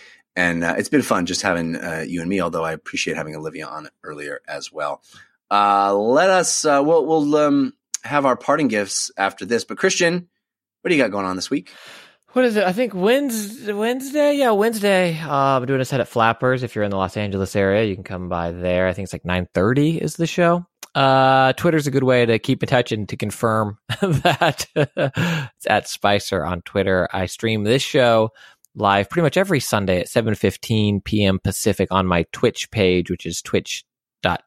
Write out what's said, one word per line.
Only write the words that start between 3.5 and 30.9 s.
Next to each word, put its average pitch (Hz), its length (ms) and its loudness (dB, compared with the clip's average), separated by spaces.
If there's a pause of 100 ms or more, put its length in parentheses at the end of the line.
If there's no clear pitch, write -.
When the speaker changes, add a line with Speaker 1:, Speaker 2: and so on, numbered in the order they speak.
Speaker 1:
on 76 220 -14 (160)
earlier 73 420 -12
as 73 240 -12
well. 73 320 -8 (480)
Uh, 101 440 4
let 123 340 2
us, 185 380 0
uh, 143 180 4
we'll, 156 220 4
we'll, 151 300 2
um, 143 360 2 (320)
have 139 220 0
our 123 100 2
parting 147 320 0
gifts 104 480 -4
after 95 300 -4
this. 113 180 -2
But 107 140 -10
Christian, 175 500 0 (540)
what 185 80 -2
do 175 40 4
you 143 80 4
got 113 80 2
going 98 140 -2
on 92 120 -2
this 90 120 -8
week? 110 240 -6 (600)
Speaker 2:
What 254 120 2
is 233 120 0
it? 208 80 2
I 180 100 2
think 233 180 -2
Wednes-, 220 840 -2
Wednesday? 262 600 0
Yeah, 269 160 2
Wednesday. 202 680 2
Uh, 156 140 -8
I'm 139 320 2
doing 135 160 0
a 127 60 -2
set 135 140 0
at - 80 -2
Flappers. 123 540 2
If 123 120 -8
you're 107 100 0
in 101 60 0
the 98 80 -2
Los 95 180 -2
Angeles 98 400 -2
area, 98 280 4
you 101 100 -2
can 95 100 -10
come 90 240 -8
by 85 240 -2
there. 90 360 0
I 92 40 0
think 95 140 -8
it's, - 80 -14
like, 80 100 -12
nine 90 300 -2
thirty 139 440 2
is - 180 -6
the 165 100 -2
show. 175 400 0 (280)
Uh, 135 600 4
Twitter's 160 320 0
a 143 40 -2
good 135 140 0
way 123 220 4
to 113 120 2
keep - 240 -2
in - 60 -2
touch 123 240 2
and 107 160 -4
to - 80 -8
confirm 110 640 -2 (100)
<laughs> - 120 -8
that. 170 760 0
<laughs> 151 840 -2
It's - 100 -20
at - 220 0
Spicer 98 560 -2
on 85 180 -4
Twitter. 95 500 0
I 92 140 -2
stream 110 380 -4
this 123 180 2
show 117 480 4 (440)
live 101 340 2
pretty - 140 -2
much 151 140 0
every 185 240 2
Sunday 95 400 0
at - 80 -6
seven 110 260 0
fifteen 104 680 0